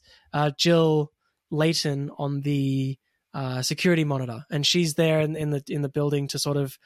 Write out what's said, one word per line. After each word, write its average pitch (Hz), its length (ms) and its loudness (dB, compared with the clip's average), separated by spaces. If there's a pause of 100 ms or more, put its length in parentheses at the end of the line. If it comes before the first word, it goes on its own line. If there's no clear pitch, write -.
(340)
uh, 147 240 2
Jill 160 540 4 (400)
Layton 151 680 0
on 143 240 -2
the, 135 560 0 (380)
uh, 127 260 -4
security 165 420 0
monitor, 131 460 -4
and 143 160 -2
she's 165 300 2
there 160 240 4
in, 156 160 0
in 151 160 -4
the, 143 160 -2
in 147 160 -2
the 139 60 -2
building 143 400 -2
to 147 100 -6
sort 143 180 -2
of 139 280 -4